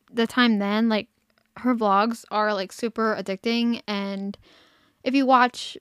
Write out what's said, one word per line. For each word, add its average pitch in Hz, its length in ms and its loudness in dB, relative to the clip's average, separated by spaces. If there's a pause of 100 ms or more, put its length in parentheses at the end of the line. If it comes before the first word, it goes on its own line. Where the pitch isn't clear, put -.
(120)
the 226 140 0
time 233 320 2
then, 214 300 0
like, 214 200 -2 (500)
her 247 180 0
vlogs 214 560 0
are, 214 200 0
like, 190 200 -4
super 220 440 -2
addicting, 233 680 -2
and 196 500 -6 (680)
if 254 120 -2
you 269 120 4
watch 247 540 2